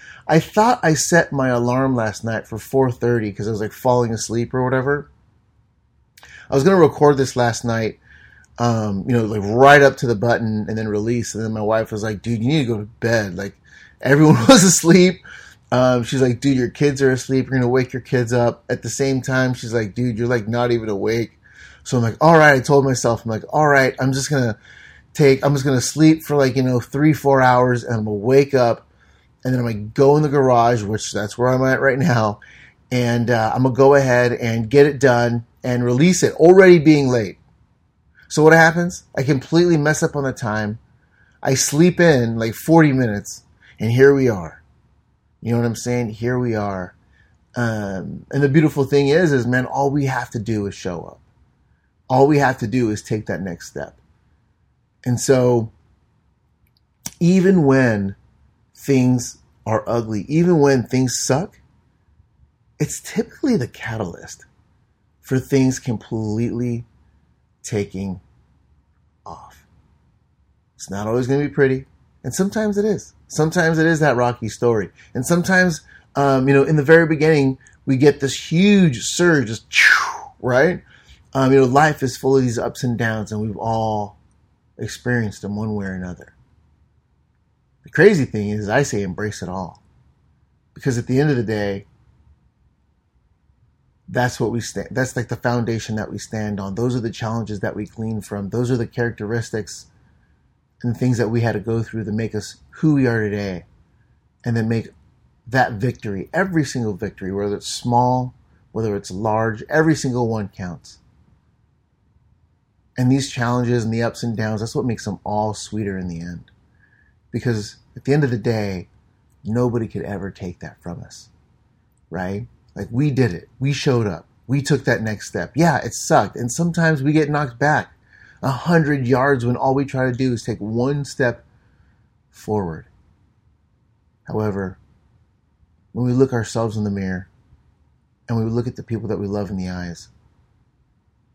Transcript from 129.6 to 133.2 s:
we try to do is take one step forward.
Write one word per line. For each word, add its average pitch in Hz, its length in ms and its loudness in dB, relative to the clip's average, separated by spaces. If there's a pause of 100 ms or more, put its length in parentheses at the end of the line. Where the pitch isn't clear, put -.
we 143 100 -2
try 131 200 -4
to 123 120 -2
do 131 160 -2
is 113 100 -6
take 107 160 -6
one 120 440 -4
step 120 420 -4 (840)
forward. 90 560 -8 (1400)